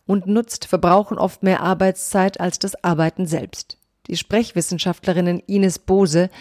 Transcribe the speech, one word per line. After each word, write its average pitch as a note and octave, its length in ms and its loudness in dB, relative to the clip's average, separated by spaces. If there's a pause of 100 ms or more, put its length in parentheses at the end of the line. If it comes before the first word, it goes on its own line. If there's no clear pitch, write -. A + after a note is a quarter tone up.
und F#3+ 200 0
nutzt, A3 400 -2
verbrauchen F#3 500 2
oft - 260 -2
mehr F#3+ 200 2
Arbeitszeit F#3+ 760 0
als F3 200 -4
das - 260 -6
Arbeiten D#3+ 420 0
selbst. - 520 -8 (280)
Die - 100 -8
Sprechwissenschaftlerinnen F3 1300 -2
Ines G3 320 0
Bose F#3 500 2 (120)